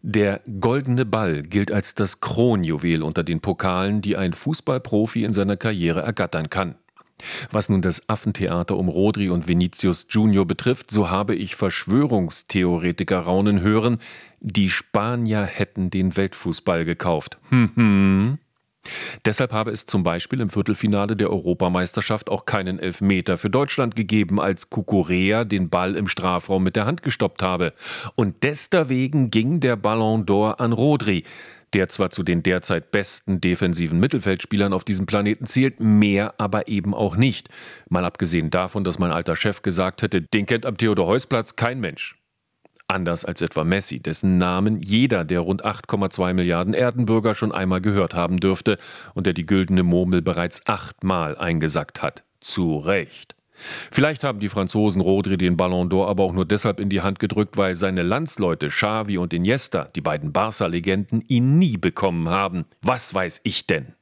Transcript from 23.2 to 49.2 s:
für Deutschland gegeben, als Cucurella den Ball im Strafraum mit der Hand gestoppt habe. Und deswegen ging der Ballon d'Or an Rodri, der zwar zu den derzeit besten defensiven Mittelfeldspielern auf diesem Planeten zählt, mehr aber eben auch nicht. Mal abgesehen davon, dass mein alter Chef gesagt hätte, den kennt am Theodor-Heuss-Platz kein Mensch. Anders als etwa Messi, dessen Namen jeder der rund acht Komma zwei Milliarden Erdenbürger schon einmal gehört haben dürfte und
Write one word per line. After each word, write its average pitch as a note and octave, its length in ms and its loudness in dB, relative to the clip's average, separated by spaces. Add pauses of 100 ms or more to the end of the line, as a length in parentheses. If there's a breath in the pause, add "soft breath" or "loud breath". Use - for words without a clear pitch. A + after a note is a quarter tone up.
für G#2+ 120 -2
Deutschland B2+ 460 0
gegeben, G2+ 440 2
als F2 300 -2
Cucurella F#2+ 720 0
den F#2+ 280 -2
Ball F2+ 240 0
im G2 120 -2
Strafraum F2+ 540 0
mit F#2 140 0
der G#2+ 100 0
Hand D#3+ 160 -4
gestoppt - 400 -2
habe. F2+ 320 -2 (400 loud breath)
Und A2+ 300 -2
deswegen C3 880 0
ging B2 280 2
der B2+ 160 2
Ballon G#2+ 520 2
d'Or G#2 320 2
an A#2 120 2
Rodri, A2 520 2 (500 loud breath)
der F#2+ 160 4
zwar F#2 220 0
zu G2+ 100 -6
den E2+ 220 0
derzeit F2+ 480 0
besten G2 500 -2
defensiven F2 580 0
Mittelfeldspielern G2+ 720 0
auf F#2 120 -2
diesem F#2+ 240 -2
Planeten G#2 400 0
zählt, - 320 2
mehr G#2 580 4
aber G#2 300 -2
eben G2+ 260 -2
auch F#2+ 220 0
nicht. A#2+ 340 0 (400 loud breath)
Mal F2+ 160 0
abgesehen E2 460 -2
davon, F#2 320 -2
dass F2 160 -4
mein F2 120 2
alter E2 240 -2
Chef - 280 -2
gesagt F#2 400 -2
hätte, G2 180 0
den G2+ 240 0
kennt A#2 220 0
am G#2+ 100 -6
Theodor-Heuss-Platz G#2+ 800 0
kein B2 240 -2
Mensch. - 380 -8 (720)
Anders E2+ 380 -2
als F2 160 -6
etwa D#2+ 220 -2
Messi, F2 360 0
dessen F#2 380 2
Namen F#2 420 2
jeder G#2+ 460 2
der F2 140 0
rund F#2 260 -2
acht - 220 -4
Komma G2 240 -2
zwei F#2 240 0
Milliarden F2+ 400 0
Erdenbürger A2+ 580 2
schon G#2+ 180 -2
einmal F#2 300 0
gehört G2 320 2
haben F2 240 0
dürfte F#2+ 400 2 (380 loud breath)
und E2+ 100 -2